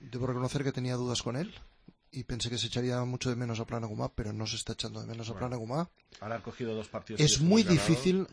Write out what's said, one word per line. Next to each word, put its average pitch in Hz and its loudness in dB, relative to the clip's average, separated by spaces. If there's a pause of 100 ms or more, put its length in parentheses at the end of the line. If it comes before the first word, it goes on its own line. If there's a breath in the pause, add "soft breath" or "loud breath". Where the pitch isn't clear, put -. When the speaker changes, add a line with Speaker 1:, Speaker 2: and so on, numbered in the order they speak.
Speaker 1:
debo 127 -6
reconocer 127 0
que 135 0
tenía 127 -2
dudas 123 -2
con 117 -2
él 180 -4 (560)
y 127 -8
pensé 120 -4
que 120 -2
se 117 -2
echaría 123 0
mucho 127 -2
de 120 0
menos 117 -2
a 117 -4
Plan 117 -4
Agumá, 113 -4
pero 107 -4
no 107 -4
se 110 -4
está 110 -6
echando 110 -6
de 110 -10
menos 113 -8
a 117 -4
Speaker 2:
Bueno, 117 -4
Speaker 1:
Plan 123 -6
Agumá. 127 -4 (300)
Speaker 2:
ahora 110 -6
ha 107 -8
cogido 113 -6
dos 110 -6
partidos 110 -4
Speaker 1:
Es 151 8
Speaker 2:
seguidos 147 4
Speaker 1:
muy 220 8
Speaker 2:
hemos 180 6
ganado. 117 4
Speaker 1:
difícil, 180 4